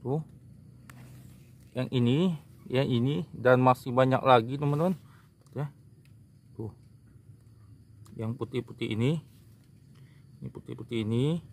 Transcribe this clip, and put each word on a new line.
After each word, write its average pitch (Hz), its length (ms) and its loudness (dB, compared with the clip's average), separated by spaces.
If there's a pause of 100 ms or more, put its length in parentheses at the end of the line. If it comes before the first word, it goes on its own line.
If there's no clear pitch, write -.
Tuh. 147 160 -2 (1500)
Yang 127 160 -4
ini, 127 280 2 (520)
yang 131 160 0
ini, 135 480 0
dan 123 240 4
masih 127 320 4
banyak 131 320 4
lagi, 127 320 6
teman-teman. 147 400 0 (560)
Oke. 143 160 -8 (880)
Tuh. 110 180 -12 (1400)
Yang 113 240 -8
putih-putih 117 560 -8
ini. 131 240 0 (1200)
Ini - 80 -16
putih-putih - 560 -10
ini. 127 400 -2 (100)